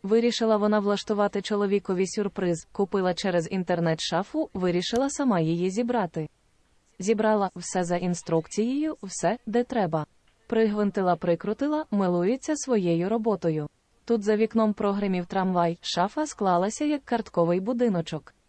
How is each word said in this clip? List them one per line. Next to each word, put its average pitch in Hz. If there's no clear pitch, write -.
Вирішила 220
вона 208
влаштувати 202
чоловікові 196
сюрприз, 185
купила 185
через 175
інтернет 170
шафу, 208
вирішила 185
сама 247
її 170
зібрати. 202
Зібрала 214
все 180
за 175
інструкцією, 185
все, 190
де 233
треба. 165
Пригвинтила, 208
прикрутила, 220
милується 202
своєю 180
роботою. 185
Тут 233
за 214
вікном 220
прогримів 202
трамвай, 180
шафа 208
склалася 196
як 294
картковий 175
будиночок. 196